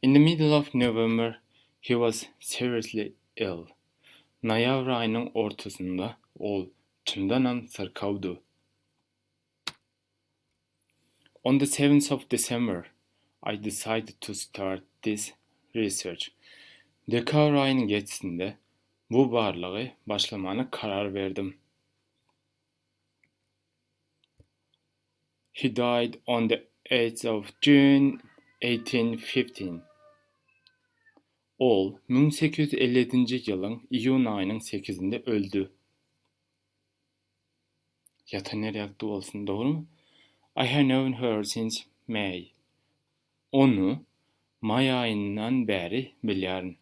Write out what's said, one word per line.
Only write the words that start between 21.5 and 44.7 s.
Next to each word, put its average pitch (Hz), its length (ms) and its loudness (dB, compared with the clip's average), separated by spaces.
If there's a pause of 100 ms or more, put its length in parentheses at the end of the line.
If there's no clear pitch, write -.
He 120 220 -2
died 120 380 0 (120)
on 117 220 2
the 113 200 0 (180)
eighth 117 400 0
of 110 240 -2 (120)
June, 139 560 8 (440)
eighteen 117 560 0
fifteen. 98 760 -6 (1700)
Ol 98 340 4 (160)
müň 143 260 4
sekiz 156 380 0
ýüz 139 100 0
elli 127 200 4
ýedinji 123 360 0
ýylyň 101 360 -4 (220)
iýun 131 340 2
aýynyň 101 340 -2
sekizinde 98 560 -6 (120)
öldü. 98 300 -2 (2750)
Ýata 101 260 -8
nerýe 104 300 -6 (140)
bolsun, 104 460 -8
dogrymy? 131 380 -2 (680)
I 131 100 0
have 139 220 4
known 131 340 2
her 110 220 0
since 113 420 -6 (220)
May. 95 440 -6 (1000)
Onu 131 540 4 (560)
may 120 280 2